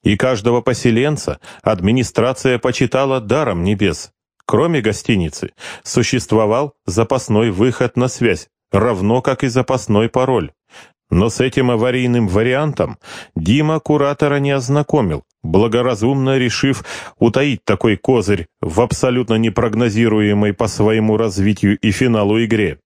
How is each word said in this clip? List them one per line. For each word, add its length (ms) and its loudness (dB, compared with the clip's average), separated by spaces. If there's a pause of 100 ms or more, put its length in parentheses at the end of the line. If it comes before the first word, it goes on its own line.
И 100 2
каждого 440 0
поселенца 800 -2 (220)
администрация 960 0
почитала 600 -2
даром 440 -2
небес. 480 -2 (320)
Кроме 360 2
гостиницы, 680 -2 (320)
существовал 920 0 (120)
запасной 640 0
выход 460 0
на 100 0
связь, 400 -2 (240)
равно 500 0
как 220 -2
и 60 0
запасной 600 0
пароль. 440 0 (580)
Но 180 2
с 120 -6
этим 320 0
аварийным 560 0
вариантом 680 -2 (360)
Дима 460 0
куратора 560 0
не 160 0
ознакомил, 720 0 (180)
благоразумно 960 0
решив 460 -2 (340)
утаить 460 2
такой 320 2
козырь 500 0 (140)
в 200 -2
абсолютно 540 0
непрогнозируемой 1160 2
по 160 -2
своему 480 0
развитию 600 0
и 120 0
финалу 540 2
игре. 420 0